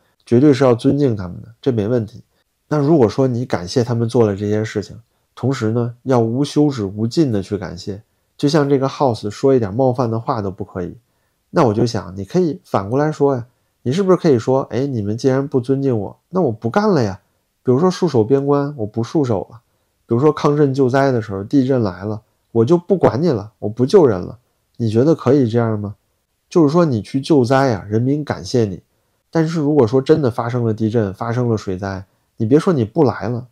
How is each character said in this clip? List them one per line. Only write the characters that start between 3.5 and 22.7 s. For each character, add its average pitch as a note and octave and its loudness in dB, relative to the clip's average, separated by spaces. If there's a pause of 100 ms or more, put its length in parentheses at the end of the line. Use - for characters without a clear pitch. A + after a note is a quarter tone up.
谢 A#2+ 0
他 B2 -2
们 A#2 0
做 A#2 4
了 G2+ 0
这 G#2 -4
些 G#2+ 0
事 G#2+ -6
情， - -16 (380)
同 C3 -2
时 A2+ -2
呢， A#2+ -2 (100)
要 B2+ 2
无 A#2 -2
休 D3 2
止、 A#2 -4
无 G#2 -4
尽 C#3 0
的 G2+ -2
去 G2+ -6
感 E2+ -10
谢， G2 -12 (360)
就 D3 0
像 C#3+ 2
这 C#3 2
个 C3+ 0
House A#2+ -2
说 C3+ 0
一 B2+ 4
点 G2 -2
冒 B2+ 0
犯 A#2 -2
的 A2+ -4
话 A#2 -4
都 G2 -6
不 F#2+ -10
可 F#2 -10
以， E2+ -10 (540)
那 D#3+ 2
我 G#2+ 2
就 A#2 0
想， F#2 -6
你 G2 -10
可 E3+ -2
以 D#3+ -2
反 G2+ -4
过 B2+ -2
来 D3+ 0
说 C#3 0
呀， A#2+ -8 (360)
你 B2 -2
是 F#3 -2
不 F#3 0
是 F3+ 6
可 E3+ 0
以 B2 4
说， C3 0 (100)
哎， C3 -4
你 A#2+ -4
们 G#2 -4
既 C3+ -2
然 C3+ 0
不 C#3 -2
尊 C3+ -2
敬 B2+ 0
我， - -10 (120)
那 F#3 -2
我 C#3+ 0
不 A2+ -6
干 G#3 0
了 D3 2
呀？ F#2+ -4 (420)
比 B2+ 0
如 B2+ 2
说 F3+ 2
戍 F3+ -4
守 A#2+ 2
边 C#3 2
关， C#3+ -2
我 A2 -6
不 A2+ -6
戍 D3 -2
守 G#2+ -2
了。 A2+ -20 (480)
比 A#2 0
如 A#2 2
说 D3+ 4
抗 D3 0
震 D3 2
救 C3 0
灾 C3+ 2
的 A#2+ 0
时 G2+ -8
候， G2 -6
地 C3 2
震 B2+ 0
来 F#2 -4
了， G#2+ -8 (300)
我 A2+ 2
就 E3 2